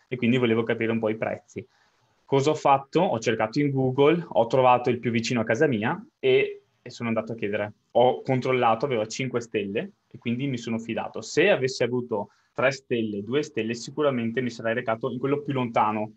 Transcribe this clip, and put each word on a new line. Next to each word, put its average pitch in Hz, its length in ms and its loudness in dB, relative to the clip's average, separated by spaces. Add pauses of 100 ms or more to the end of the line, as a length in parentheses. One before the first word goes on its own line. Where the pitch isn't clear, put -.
e 127 100 -6
quindi 123 200 2
volevo 117 280 2
capire 113 280 -2
un 113 60 -2
po' 110 100 0
i 110 80 -2
prezzi. 101 500 -8 (600)
Cosa 139 240 2
ho 151 40 2
fatto? 143 460 2
Ho 175 180 0
cercato 110 400 0
in 147 120 0
Google, 135 580 2
ho 113 180 2
trovato 123 440 4
il 120 80 0
più 120 120 -4
vicino 117 300 0
a 110 40 -2
casa 120 220 2
mia 127 320 -2 (200)
e, - 440 2 (200)
e 120 80 -16
sono 117 180 -6
andato 113 240 -2
a 113 40 -8
chiedere. 104 360 -4 (200)
Ho 123 280 4
controllato, 127 640 2
aveva 117 220 -2
cinque 123 340 -4
stelle 113 520 -6 (160)
e 117 100 -20
quindi 123 280 -4
mi 127 120 -4
sono 113 200 -4
fidato. 110 440 -8
Se 156 260 2
avessi 131 340 0
avuto 120 500 -4 (200)
tre 127 180 2
stelle, 110 520 -4
due 123 200 -2
stelle, 113 320 -6
sicuramente 127 640 -2
mi 120 100 -4
sarei 113 240 -4
recato 120 360 -4
in 123 80 -8
quello 139 240 -2
più 139 100 -6
lontano, 113 640 0